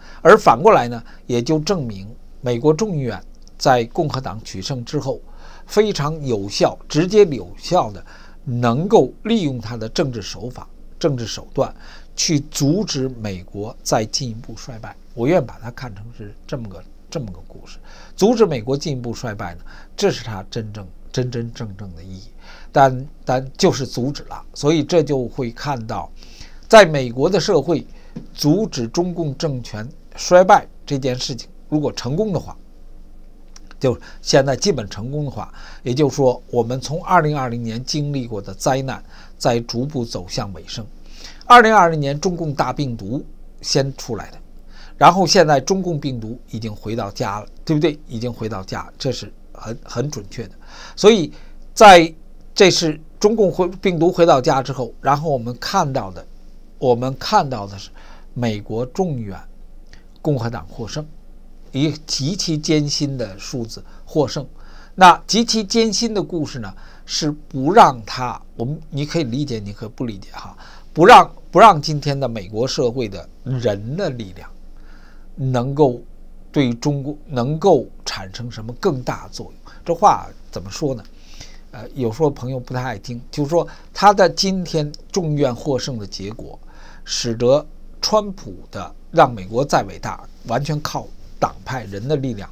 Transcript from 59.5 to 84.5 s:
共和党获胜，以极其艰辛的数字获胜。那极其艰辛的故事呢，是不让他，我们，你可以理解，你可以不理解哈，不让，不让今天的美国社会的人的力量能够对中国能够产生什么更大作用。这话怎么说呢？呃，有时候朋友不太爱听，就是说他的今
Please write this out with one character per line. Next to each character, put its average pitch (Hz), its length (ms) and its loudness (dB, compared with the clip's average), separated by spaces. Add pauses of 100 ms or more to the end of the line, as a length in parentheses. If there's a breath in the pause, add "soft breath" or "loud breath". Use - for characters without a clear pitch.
共 143 160 0
和 117 100 -4
党 101 180 -8
获 113 200 -12
胜， 151 180 -8 (640)
以 143 220 0 (140)
极 151 280 -2
其 165 220 -2
艰 151 320 2
辛 143 300 -4
的 98 180 -8
数 - 260 -8
字 - 200 -12 (200 soft breath)
获 147 240 0
胜。 135 200 -8 (480 soft breath)
那 180 320 10
极 226 180 4
其 220 180 0
艰 226 300 2
辛 226 180 -2
的 202 120 0
故 156 200 -4
事 131 140 -6
呢， 98 160 -10 (320 soft breath)
是 - 240 -2
不 147 420 -2
让 156 320 8
他， 120 380 -8 (140)
我 117 100 -4
们， 151 140 -6 (100)
你 147 160 -4
可 165 140 -2
以 160 60 0
理 127 200 -2
解， 117 140 -4
你 101 120 -10
可 107 140 -12
以 107 40 -10
不 127 160 -8
理 104 120 -8
解 - 140 -16
哈， - 260 -16 (360 loud breath)
不 165 120 6
让， 202 240 12 (220)
不 165 80 6
让 190 220 10
今 151 180 -4
天 139 180 -2
的 135 80 -2
美 113 220 -6
国 107 180 -2
社 131 240 0
会 113 200 -4
的 92 180 -12 (160)
人 117 540 -4
的 190 140 -2
力 113 200 -10
量 87 180 -16 (840 soft breath)
能 131 400 0
够 131 260 4 (480)
对 127 240 2
中 139 300 -2
国 147 220 -8
能 143 340 -2
够 151 260 6 (200)
产 95 280 -10
生 117 160 -10
什 110 140 -12
么 117 160 -10
更 135 240 0
大 123 240 -8
作 - 200 -14
用。 - 260 -20 (100)
这 170 100 -2
话 139 320 4 (240)
怎 95 140 -10
么 95 80 -12
说 135 240 -4
呢？ 113 80 -12 (680 loud breath)
呃， 120 100 -16 (120)
有 120 160 -2
时 113 140 -2
候 147 60 4
朋 123 200 -6
友 131 80 -6
不 123 160 -10
太 127 80 -4
爱 123 160 -6
听， 120 320 -12
就 147 140 -4
是 139 60 -2
说 165 180 2 (260 loud breath)
他 202 200 6
的 196 160 6
今 190 340 -2